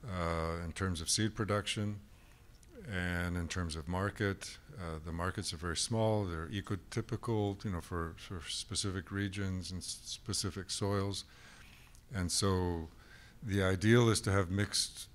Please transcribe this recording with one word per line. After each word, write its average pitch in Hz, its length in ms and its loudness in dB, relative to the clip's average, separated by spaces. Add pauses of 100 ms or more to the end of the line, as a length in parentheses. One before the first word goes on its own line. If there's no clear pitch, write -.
uh, 85 600 0
in 82 60 -4
terms 92 280 -2
of 80 80 -6
seed 107 260 2
production, 104 640 -2 (920)
and 87 460 0
in 85 100 -2
terms 85 260 -2
of 78 140 -6
market. 98 680 -2 (200)
Uh, 82 280 -6
the 85 60 -6
markets 90 420 -2
are - 20 -10
very 82 200 -2
small, 110 500 2
they're 82 220 -4
ecotypical, 104 1160 -2
you 107 60 -2
know, 87 100 -2
for, 82 380 -4
for 90 280 -10
specific 92 640 -4
regions 95 600 -2
and 90 100 -4
s-, - 240 -8
specific - 680 -4
soils. 101 540 0 (920)
And 90 160 0
so 90 580 2 (540)
the 98 200 2
ideal 107 480 8
is 101 100 4
to 101 120 2
have 98 180 4
mixed - 640 0